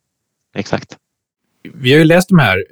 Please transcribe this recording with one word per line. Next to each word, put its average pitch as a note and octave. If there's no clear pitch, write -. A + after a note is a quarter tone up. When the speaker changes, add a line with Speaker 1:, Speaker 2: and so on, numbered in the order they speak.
Speaker 1:
exakt. -
Speaker 2:
Vi -
har D3+
ju E3
läst E3+
de F3
här, G2